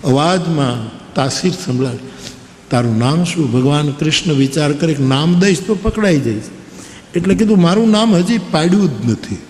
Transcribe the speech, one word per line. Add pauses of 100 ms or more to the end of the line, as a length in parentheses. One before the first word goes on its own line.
અવાજમાં (140)
તાસીર
સંભળાય. (720)
"તારું
નામ
શું?"
ભગવાન
કૃષ્ણ
વિચાર
કરે
કે
નામ
દઈશ
તો
પકડાઈ
જઈશ, (720)
એટલે
કીધું,
"મારું
નામ
હજી
પાડ્યું
જ
નથી." (120)